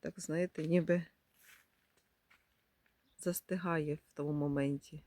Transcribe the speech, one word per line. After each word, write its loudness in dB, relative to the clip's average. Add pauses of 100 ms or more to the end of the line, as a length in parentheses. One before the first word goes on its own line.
Так, -8
знаєте, -2
ніби 4 (2250)
застигає -2
в -10 (140)
тому -2
моменті. -2